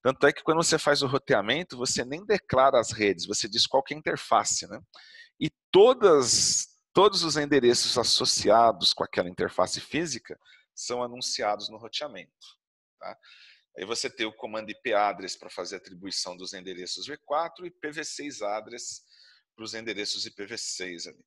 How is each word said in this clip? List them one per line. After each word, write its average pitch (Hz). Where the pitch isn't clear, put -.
Tanto 131
é 147
que -
quando 160
você 160
faz 147
o 139
roteamento, 127
você 120
nem 151
declara 135
as 107
redes, 101
você 104
diz 107
qual 135
que -
é -
a 151
interface, -
né? 110
E 156
todas, 190
todos 190
os 151
endereços 135
associados 110
com -
aquela 90
interface 90
física 147
são 123
anunciados 113
no 110
roteamento, 107
tá? -
Aí 92
você 117
tem 110
o 110
comando 110
I 101
P 113
address 98
pra 90
fazer 92
a 92
atribuição 90
dos 90
endereços 90
V 147
quatro 165
e 170
P -
V 151
seis 143
address 107
pros 110
endereços 104
I 110
P 101
V 110
seis 87
ali. -